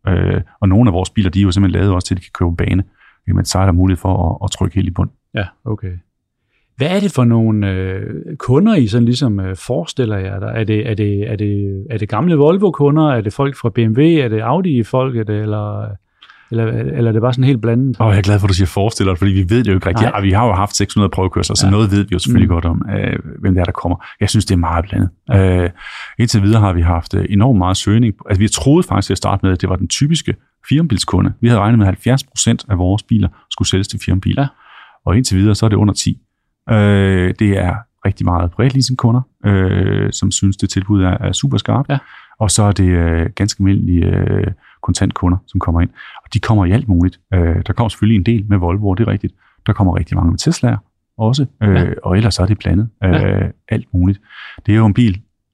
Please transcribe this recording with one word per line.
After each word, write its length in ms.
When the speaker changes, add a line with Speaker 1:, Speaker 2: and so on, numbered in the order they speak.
Speaker 1:
øh, 320
og 80
nogle 220
af 40
vores 160
biler, 200
de 80
er 40
jo 80
simpelthen 300
lavet 140
også 120
til, 80
at 40
de 60
kan 100
køre 160
på 40
bane, 300
jamen, 160
så 140
er 60
der 80
mulighed 280
for 340
at, 100
at 60
trykke 240
helt 140
i 20
bund. 200
Speaker 2:
Ja, 100
okay. 280
Hvad 200
er 40
det 120
for 120
nogle, 460
øh, 680
kunder, 360
I 120
sådan 180
ligesom, 360
øh, 160
forestiller 600
jer 240
der? 60
Er 180
det, 260
er 40
det, 360
er 60
det, 540
er 80
det 100
gamle 280
Volvo-kunder? 760
Er 100
det 120
folk 240
fra 120
B 100
M 140
W? 80
Er 280
det 120
Audi-folk? 760
Er 80
det, 180
eller, 440
eller, 160
eller 420
er 40
det 100
bare 100
sådan 120
helt 160
blandet? 400
Speaker 1:
Åh, 100
jeg 80
er 40
glad 160
for, 80
at 20
du 60
siger 120
forestiller, 480
fordi 180
vi 160
ved 160
det 60
jo 40
ikke 140
rigtigt. 220
Speaker 2:
Nej. 60
Speaker 1:
Ja, 60
vi 80
har 160
jo 60
haft 240
seks 180
hundrede 160
prøvekørsler, 460
så 100
Speaker 2:
Ja. 40
Speaker 1:
noget 200
ved 120
vi 100
jo 60
selvfølgelig 300
Speaker 2:
Mm. 60
Speaker 1:
godt 100
om, 260
øh, 280
hvem 140
det 60
er, 40
der 80
kommer. 320
Jeg 100
synes, 160
det 80
er 40
meget 300
blandet. 220
Speaker 2:
Ja. 360
Speaker 1:
Øh, 60
indtil 240
videre 180
har 120
vi 100
haft, 320
øh, 160
enormt 280
meget 180
søgning. 380
Altså, 120
vi 80
troede 340
faktisk 240
til 80
at 40
starte 280
med, 60
at 80
det 80
var 80
den 120
typiske 460
firmabilskunde. 720
Vi 80
havde 120
regnet 180
med, 80
at 60
halvfjerds 320
procent 440
af 100
vores 240
biler 260
skulle 180
sælges 200
til 160
firmabiler. 380
Speaker 2:
Ja. 60
Speaker 1:
Og 120
indtil 220
videre, 160
så 120
er 40
det 60
under 180
ti. 240
Øh, 680
det 200
er 160
rigtig 180
meget 260
privatleasingkunder, 720
øh, 640
som 180
synes, 260
det 140
tilbud 320
er, 80
er 120
super 260
skarpt. 300
Speaker 2:
Ja. 100
Speaker 1:
Og 120
så 120
er 100
det, 160
øh, 460
ganske 260
almindelige, 460
øh, 400
kontantkunder, 640
som 140
kommer 200
ind. 100
Og 100
de 60
kommer 240
i 60
alt 180
muligt. 320
Øh, 220
der 60
kommer 160
selvfølgelig 300
en 80
del 220
med 100
Volvo, 360
det 120
er 60
rigtigt. 220
Der 60
kommer 260
rigtig 180
mange 140
med 80
Teslaer 380
også, 280
øh, 120
Speaker 2:
Ja. 100
Speaker 1:
og 140
ellers 220
er 80
det 120
blandet. 300
Øh, 80
Speaker 2:
Ja. 280
Speaker 1:
alt 260
muligt. 260
Det 60
er 40
jo 100
en 80
bil, 260